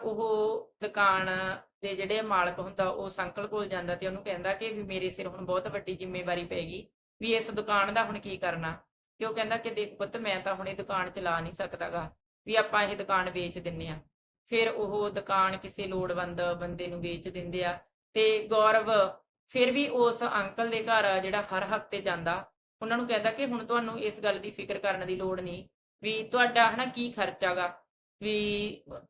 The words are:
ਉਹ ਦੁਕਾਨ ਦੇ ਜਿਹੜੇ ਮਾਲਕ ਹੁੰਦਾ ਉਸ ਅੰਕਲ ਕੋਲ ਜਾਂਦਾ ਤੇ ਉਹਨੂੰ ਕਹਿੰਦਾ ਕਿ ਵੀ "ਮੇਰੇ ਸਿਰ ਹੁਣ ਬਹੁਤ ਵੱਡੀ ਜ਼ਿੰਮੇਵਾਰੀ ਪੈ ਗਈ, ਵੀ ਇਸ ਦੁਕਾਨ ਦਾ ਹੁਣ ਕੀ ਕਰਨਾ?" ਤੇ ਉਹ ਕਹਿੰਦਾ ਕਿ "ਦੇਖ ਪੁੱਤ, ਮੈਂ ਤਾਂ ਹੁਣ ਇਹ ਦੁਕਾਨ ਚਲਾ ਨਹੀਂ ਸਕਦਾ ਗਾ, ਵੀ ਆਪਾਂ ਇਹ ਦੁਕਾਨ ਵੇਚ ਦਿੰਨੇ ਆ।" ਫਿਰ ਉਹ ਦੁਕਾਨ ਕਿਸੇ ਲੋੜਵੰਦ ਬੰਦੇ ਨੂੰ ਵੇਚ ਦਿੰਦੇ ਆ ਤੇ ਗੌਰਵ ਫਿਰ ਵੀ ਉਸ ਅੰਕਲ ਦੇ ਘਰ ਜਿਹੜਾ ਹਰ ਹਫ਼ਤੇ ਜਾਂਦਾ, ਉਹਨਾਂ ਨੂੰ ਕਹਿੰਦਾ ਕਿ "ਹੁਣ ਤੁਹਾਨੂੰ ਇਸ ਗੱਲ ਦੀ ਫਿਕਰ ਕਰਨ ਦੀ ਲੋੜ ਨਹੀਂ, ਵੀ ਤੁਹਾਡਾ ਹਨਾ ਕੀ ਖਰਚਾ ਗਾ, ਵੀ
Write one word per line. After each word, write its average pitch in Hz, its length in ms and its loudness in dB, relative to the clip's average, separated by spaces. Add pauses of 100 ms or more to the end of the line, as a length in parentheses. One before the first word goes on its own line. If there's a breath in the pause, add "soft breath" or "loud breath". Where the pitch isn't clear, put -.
ਉਹ 220 760 0
ਦੁਕਾਨ 196 480 4 (520)
ਦੇ 196 120 -4
ਜਿਹੜੇ 196 300 0
ਮਾਲਕ 180 340 2
ਹੁੰਦਾ 190 300 0
ਉਸ 190 320 -4
ਅੰਕਲ 185 260 -6
ਕੋਲ 202 220 -2
ਜਾਂਦਾ 175 260 -2
ਤੇ 180 120 -4
ਉਹਨੂੰ 190 160 -4
ਕਹਿੰਦਾ 190 320 -2
ਕਿ 226 160 -4
ਵੀ 208 140 -6
"ਮੇਰੇ 185 260 -2
ਸਿਰ 190 160 -6
ਹੁਣ 185 180 -10
ਬਹੁਤ 180 240 0
ਵੱਡੀ 196 260 -4
ਜ਼ਿੰਮੇਵਾਰੀ 180 500 -4
ਪੈ 170 180 -4
ਗਈ, 175 240 -10 (340)
ਵੀ 226 140 2
ਇਸ 226 180 0
ਦੁਕਾਨ 208 420 2
ਦਾ 226 100 4
ਹੁਣ 208 140 -4
ਕੀ 196 180 -8
ਕਰਨਾ?" 165 400 -2 (440)
ਤੇ 214 40 -2
ਉਹ 220 100 -2
ਕਹਿੰਦਾ 220 220 0
ਕਿ 226 140 -4
"ਦੇਖ 208 280 -4
ਪੁੱਤ, 202 180 -4
ਮੈਂ 208 240 -2
ਤਾਂ 196 140 -2
ਹੁਣ 190 140 -6
ਇਹ 196 80 -6
ਦੁਕਾਨ 190 340 -2
ਚਲਾ 175 300 0
ਨਹੀਂ 165 120 -6
ਸਕਦਾ 175 380 -6
ਗਾ, 170 200 -4 (360)
ਵੀ 214 100 0
ਆਪਾਂ 214 260 4
ਇਹ 202 140 -2
ਦੁਕਾਨ 190 340 0
ਵੇਚ 175 280 -4
ਦਿੰਨੇ 165 300 -6
ਆ।" 156 100 -8 (520)
ਫਿਰ 226 200 4
ਉਹ 208 400 0
ਦੁਕਾਨ 196 460 2
ਕਿਸੇ 196 300 -8
ਲੋੜਵੰਦ 180 540 -2 (200)
ਬੰਦੇ 175 260 -4
ਨੂੰ 175 140 -6
ਵੇਚ 170 280 -6
ਦਿੰਦੇ 180 360 -4
ਆ 175 140 -2 (380)
ਤੇ 220 100 8 (220)
ਗੌਰਵ 220 420 6 (640)
ਫਿਰ 247 160 6
ਵੀ 285 160 4 (140)
ਉਸ 233 240 4
ਅੰਕਲ 208 460 0
ਦੇ 220 140 0
ਘਰ 220 220 4 (140)
ਜਿਹੜਾ 190 280 0
ਹਰ 190 180 -2
ਹਫ਼ਤੇ 202 340 -2
ਜਾਂਦਾ, 170 340 0 (480)
ਉਹਨਾਂ 226 160 0
ਨੂੰ 247 80 -2
ਕਹਿੰਦਾ 220 240 2
ਕਿ 269 160 0
"ਹੁਣ 240 180 -2
ਤੁਹਾਨੂੰ 226 360 0
ਇਸ 214 220 -4
ਗੱਲ 202 160 2
ਦੀ 208 120 -8
ਫਿਕਰ 202 280 -6
ਕਰਨ 190 280 -2
ਦੀ 185 100 -2
ਲੋੜ 185 240 -2
ਨਹੀਂ, 180 240 -8 (380)
ਵੀ 220 220 -2
ਤੁਹਾਡਾ 233 460 4
ਹਨਾ 240 160 -2
ਕੀ 240 260 -4
ਖਰਚਾ 185 420 0
ਗਾ, 180 120 0 (540)
ਵੀ 208 640 -2 (280)